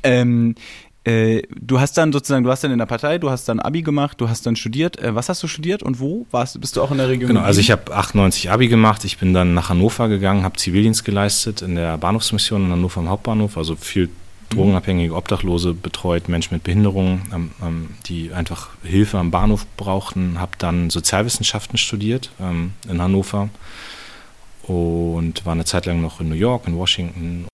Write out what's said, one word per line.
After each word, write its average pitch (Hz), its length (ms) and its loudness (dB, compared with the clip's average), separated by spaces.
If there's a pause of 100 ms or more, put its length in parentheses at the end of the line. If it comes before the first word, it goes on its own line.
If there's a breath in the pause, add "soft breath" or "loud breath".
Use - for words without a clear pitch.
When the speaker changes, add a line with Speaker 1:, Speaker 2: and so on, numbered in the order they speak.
Speaker 1:
Ähm, 120 540 4 (500 loud breath)
äh, 113 360 4 (120)
du 123 280 0
hast 143 160 2
dann 156 160 4
sozusagen, 139 320 2
du 123 40 4
hast 131 140 0
dann 147 80 0
in 120 80 0
der 113 60 0
Partei, 147 320 -2
du 147 120 -2
hast 127 200 -4
dann 113 100 0
Abi 160 220 -2
gemacht, 147 400 -2
du 117 80 0
hast 113 160 -4
dann 117 100 2
studiert. 139 440 -2
Äh, 117 140 -2
was 117 140 -2
hast 180 160 -4
du 170 40 -6
studiert 175 360 -4
und 127 160 -4
wo 170 320 -4
warst, 120 300 -4
bist - 160 -6
du - 40 2
auch 135 100 0
in 139 60 0
der 131 120 2
Region 127 180 0
Speaker 2:
Genau, 113 140 4
also 101 180 4
Speaker 1:
geblieben? 101 60 4
Speaker 2:
ich 120 60 4
hab - 200 2
achtundneunzig 95 600 2
Abi 117 180 4
gemacht, 110 340 6
ich 95 140 -6
bin 92 160 2
dann 90 200 4
nach 85 140 2
Hannover 104 400 2
gegangen, 98 380 2
hab - 120 -4
Zivildienst 107 460 2
geleistet 101 580 0
in 92 140 -2
der 82 220 -2
Bahnhofsmission 98 680 0
in 90 40 2
Hannover 87 300 0
am 82 80 -2
Hauptbahnhof, 104 480 0
also 80 180 -4
viel - 320 0
Speaker 1:
Mhm. - 480 -12
Speaker 2:
drogenabhängige 92 600 2
Obdachlose 90 580 0
betreut, 87 560 -4
Menschen 85 240 -2
mit 85 100 -4
Behinderungen, 92 600 2 (100)
ähm, 85 180 -6 (100)
ähm, 82 280 -6 (160)
die 85 260 -6
einfach 87 380 -6 (140)
Hilfe 98 340 2
am 87 120 2
Bahnhof 98 360 2 (100)
brauchten, 92 640 -4
hab 87 200 -6
dann 87 300 0
Sozialwissenschaften 107 880 -2
studiert, 110 640 -2
ähm, 90 340 -2 (140)
in 87 140 -2
Hannover 98 480 0 (1120 loud breath)
und 85 840 -2
war 85 60 -2
eine 82 140 -2
Zeit 87 200 -2
lang 87 160 0
noch 82 200 -6
in 82 80 -2
New 78 60 -2
York, 113 320 0
in 85 100 -2
Washington. 85 760 -4